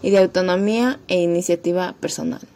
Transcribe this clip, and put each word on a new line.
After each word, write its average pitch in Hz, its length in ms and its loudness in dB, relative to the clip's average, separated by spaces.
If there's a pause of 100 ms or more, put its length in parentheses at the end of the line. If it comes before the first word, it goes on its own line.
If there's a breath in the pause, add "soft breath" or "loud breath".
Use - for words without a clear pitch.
y - 100 0
de 196 80 6
autonomía 190 880 0
e 185 120 0
iniciativa 175 760 0
personal. - 420 -8 (160)